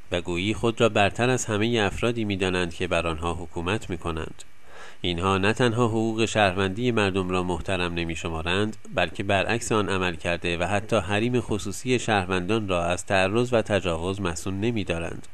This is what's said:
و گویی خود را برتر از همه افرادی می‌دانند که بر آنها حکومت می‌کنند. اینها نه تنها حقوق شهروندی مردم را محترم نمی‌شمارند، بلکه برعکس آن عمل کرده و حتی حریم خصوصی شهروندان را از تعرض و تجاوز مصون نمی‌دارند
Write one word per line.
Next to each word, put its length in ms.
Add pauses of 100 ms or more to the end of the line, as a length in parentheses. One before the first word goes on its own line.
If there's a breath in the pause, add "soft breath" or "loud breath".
(120)
و 100
گویی 320
خود 280
را 80
برتر 400
از 160
همه 400
افرادی 400
می‌دانند 480
که 140
بر 200
آنها 260
حکومت 560
می‌کنند. 540 (580 loud breath)
اینها 360
نه 160
تنها 340
حقوق 380
شهروندی 640
مردم 380
را 140
محترم 500
نمی‌شمارند، 840 (180)
بلکه 280
برعکس 480
آن 180
عمل 260
کرده 420
و 60
حتی 320
حریم 460
خصوصی 580
شهروندان 680
را 180
از 200
تعرض 480
و 80
تجاوز 600
مصون 400
نمی‌دارند 720